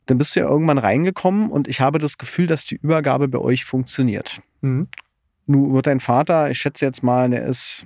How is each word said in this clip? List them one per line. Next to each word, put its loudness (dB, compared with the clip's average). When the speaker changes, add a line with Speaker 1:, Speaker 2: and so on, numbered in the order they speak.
Speaker 1:
Dann 4
bist 0
du 2
ja 0
irgendwann 4
reingekommen 2
und 0
ich -6
habe 2
das -2
Gefühl, -2
dass -2
die -8
Übergabe 0
bei -2
euch 0
funktioniert. -4
Speaker 2:
Mhm. -2
Speaker 1:
Nun 4
wird 2
dein 2
Vater, 2
ich -4
schätze -4
jetzt -4
mal, 2
der -2
ist -6